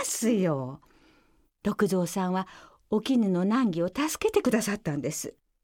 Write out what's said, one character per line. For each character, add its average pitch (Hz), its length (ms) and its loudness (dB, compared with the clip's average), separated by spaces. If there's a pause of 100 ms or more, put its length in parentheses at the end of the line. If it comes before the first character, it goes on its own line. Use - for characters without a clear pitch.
す - 260 -2
よ。 147 500 0 (840)
徳 208 260 0
蔵 180 180 0
さ 185 220 -2
ん 180 40 0
は 185 140 -2 (420)
お 214 120 0
絹 233 280 2
の 180 160 2
難 220 280 2
儀 165 100 0
を 180 60 0
助 311 400 -2
け 440 40 0
て 415 100 4
く 247 100 2
だ 214 100 2
さ 202 120 -2
っ 208 40 -6
た 151 160 -4
ん 143 80 -4
で 135 80 -2
す。 - 240 -10 (300)